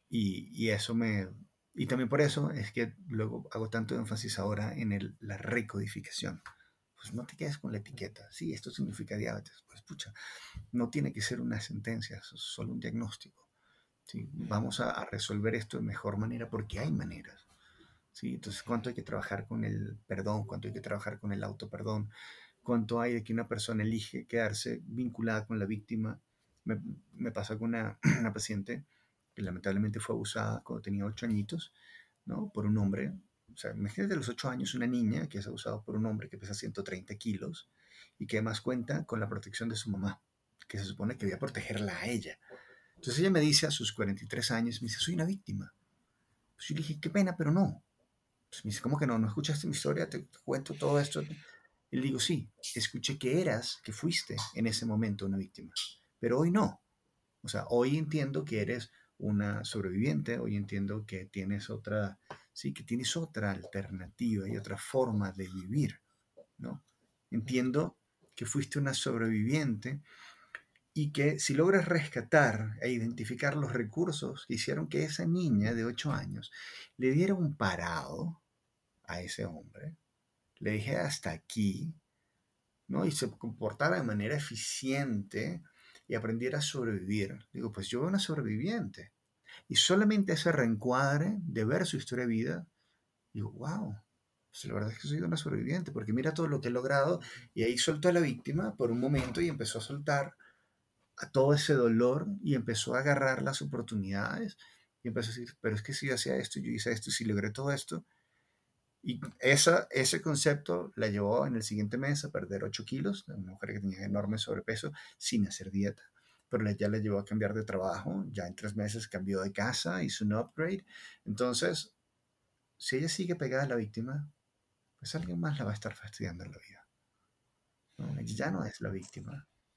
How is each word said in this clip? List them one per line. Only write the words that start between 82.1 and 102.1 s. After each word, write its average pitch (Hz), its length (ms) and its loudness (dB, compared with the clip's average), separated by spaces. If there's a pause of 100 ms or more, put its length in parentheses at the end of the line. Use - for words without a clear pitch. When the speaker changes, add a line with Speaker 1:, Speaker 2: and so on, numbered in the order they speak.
Speaker 1:
¿no? 147 160 0
Y 170 80 2
se 127 180 -2
comportara 113 640 0
de 175 60 -2
manera 110 340 0
eficiente 131 1300 -2 (440)
y - 80 -2
aprendiera 117 440 0
a 147 40 2
sobrevivir. 104 760 0 (140)
Digo, 120 200 -4
"Pues 98 160 -6
yo 120 120 -2
veo 156 80 2
una 196 100 4
sobreviviente". 151 960 -2 (560)
Y 170 80 -2
solamente 202 580 6
ese 165 180 6
reencuadre 139 920 4
de 120 220 0
ver 160 220 4
su - 100 0
historia 123 300 -2
de 117 60 4
vida, 139 340 0 (640)
digo, 107 200 -4
"Wow, 156 440 -4 (540)
pues - 160 -14
la 117 80 -4
verdad 107 180 0
es 110 60 -12
que - 100 -8
soy 147 100 0
una 165 180 0
sobreviviente, 151 560 -2
porque 107 200 -2
mira 135 220 2
todo 160 140 0
lo 147 120 0
que 120 80 -2
he 120 40 0
logrado". 139 480 4 (340)
Y 113 100 2
ahí 123 140 4
soltó 156 300 4
a 180 40 10
la 175 80 6
víctima 151 560 0
por 120 140 2
un 117 100 2
momento 131 400 2
y 170 80 4
empezó 117 300 -2
a 110 40 -2
soltar 143 520 0 (840)
a - 120 -8
todo 135 240 8
ese 147 200 6
dolor 123 520 6 (160)